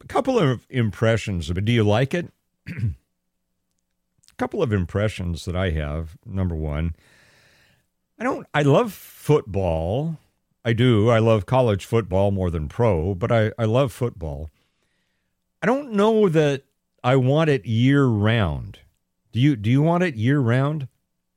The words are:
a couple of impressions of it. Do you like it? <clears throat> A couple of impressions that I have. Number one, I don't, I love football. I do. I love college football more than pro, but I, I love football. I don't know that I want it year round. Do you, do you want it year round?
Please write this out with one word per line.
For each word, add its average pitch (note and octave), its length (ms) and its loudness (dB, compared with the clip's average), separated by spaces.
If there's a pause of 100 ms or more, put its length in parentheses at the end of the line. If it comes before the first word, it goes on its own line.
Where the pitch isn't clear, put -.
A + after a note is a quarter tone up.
a - 60 -20
couple C4 320 0
of C3 300 0
impressions A2 800 -2
of F2+ 80 -4
it. G2 60 -4
Do A2 80 0
you A#2 120 2
like G#2+ 300 2
it? F3 200 -6 (160)
<clears throat> - 180 -20
A - 60 -12 (1600)
couple B3 240 -4
of B2 120 0
impressions F#2 720 -4
that F2 100 -8
I F#2 140 -2
have. D#2 560 -6
Number F#2+ 300 -4
one, D#2 400 -4 (1200)
I A3 40 -10
don't, B3+ 320 -6
I D3+ 80 2
love F3+ 280 2
football. G2 1300 -2 (500)
I A#2 60 0
do. A2+ 360 4
I A#2 100 4
love A2 260 2
college A#2+ 400 0
football G2+ 460 0
more F#2 180 -2
than D#2+ 180 -4
pro, F#2+ 460 0
but A2+ 180 -4
I, A2 260 2
I A#2 80 -2
love B2 280 0
football. D2+ 560 -10 (1120)
I E3 60 -2
don't C4+ 240 -2
know G#3+ 360 4
that D3 360 2 (400)
I B2+ 140 2
want C#3+ 320 2
it B2+ 160 0
year B2+ 400 4
round. G2+ 760 0 (520)
Do A2+ 80 -2
you, C#3+ 160 4
do G#2 140 -4
you C3+ 120 4
want E3+ 220 2
it E3 120 -4
year B2 240 0
round? C3+ 480 0 (500)